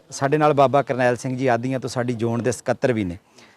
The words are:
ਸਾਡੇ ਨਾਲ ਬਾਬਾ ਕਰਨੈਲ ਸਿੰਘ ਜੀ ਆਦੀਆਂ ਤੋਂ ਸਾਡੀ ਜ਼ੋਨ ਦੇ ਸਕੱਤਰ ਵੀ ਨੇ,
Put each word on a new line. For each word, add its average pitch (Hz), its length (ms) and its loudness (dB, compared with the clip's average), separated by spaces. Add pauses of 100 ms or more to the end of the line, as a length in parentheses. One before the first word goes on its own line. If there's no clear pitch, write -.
(100)
ਸਾਡੇ 139 280 0
ਨਾਲ 151 140 4
ਬਾਬਾ 139 300 4
ਕਰਨੈਲ 123 340 0
ਸਿੰਘ 127 200 -6
ਜੀ 131 100 -2
ਆਦੀਆਂ 123 340 0
ਤੋਂ 123 100 -8
ਸਾਡੀ 123 220 -4
ਜ਼ੋਨ 117 300 -2
ਦੇ 120 100 0
ਸਕੱਤਰ 123 400 -2
ਵੀ 107 120 0
ਨੇ, 87 140 -8 (380)